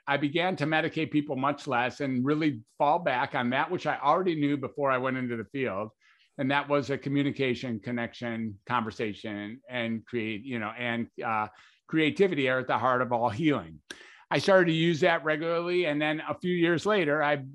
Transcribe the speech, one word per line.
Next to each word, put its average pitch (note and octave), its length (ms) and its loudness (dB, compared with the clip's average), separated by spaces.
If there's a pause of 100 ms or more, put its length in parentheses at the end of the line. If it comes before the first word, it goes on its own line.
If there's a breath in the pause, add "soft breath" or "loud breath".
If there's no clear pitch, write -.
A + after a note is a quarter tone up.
I C#3+ 120 2
began E3 380 0
to C#3+ 100 0
medicate D#3 440 0
people D3 260 0
much C#3+ 300 -2
less B2 340 0
and C3 240 -2
really D3 360 0 (180)
fall D3+ 200 4
back C#3 360 -2
on B2 160 0
that D3 200 0
which D#3+ 160 -4
I C3+ 120 -2
already E3 360 2
knew C#3+ 220 2
before C3+ 340 -2
I C3 80 4
went C3 180 0
into B2 200 -4
the A2 100 -6
field. A2 420 -4 (500 soft breath)
And C3+ 120 0
that C#3 180 0
was C#3+ 220 2
a C#3 60 -2
communication, C3+ 840 -2
connection, A#2 880 -6
conversation, A2 1000 -4
and A#2 380 -4
create, A2 380 -6
you B2+ 140 -6
know, G#2+ 200 -6
and, A#2 280 -4 (180)
uh, G#2+ 240 -2 (400 soft breath)
creativity D#3 600 2
are C3 120 0
at B2 60 -6
the C3+ 120 0
heart B2 240 2
of B2 100 -4
all A#2+ 160 2
healing. G#2+ 500 -2 (520 loud breath)
I D3 80 2
started F#3+ 280 6
to E3 60 4
use D#3+ 280 2
that E3+ 240 4
regularly. E3+ 600 0
And D3 160 0
then D3+ 260 0
a C#3+ 120 -4
few F3+ 160 -2
years E3+ 320 2
later, D#3 360 2
I D3 200 2 (120)